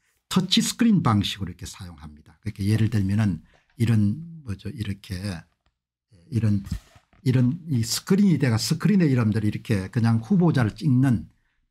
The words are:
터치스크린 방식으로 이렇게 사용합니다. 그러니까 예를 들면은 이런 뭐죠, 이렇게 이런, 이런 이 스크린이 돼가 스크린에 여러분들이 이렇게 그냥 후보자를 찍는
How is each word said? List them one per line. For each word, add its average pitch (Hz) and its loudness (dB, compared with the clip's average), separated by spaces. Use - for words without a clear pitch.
터치스크린 196 2
방식으로 98 0
이렇게 - -14
사용합니다. 78 -18
그러니까 101 -6
예를 110 2
들면은 98 0
이런 120 0
뭐죠, 101 -10
이렇게 101 -10
이런, 104 0
이런 127 2
이 120 0
스크린이 185 2
돼가 120 0
스크린에 165 2
여러분들이 110 0
이렇게 98 -4
그냥 117 0
후보자를 156 2
찍는 127 0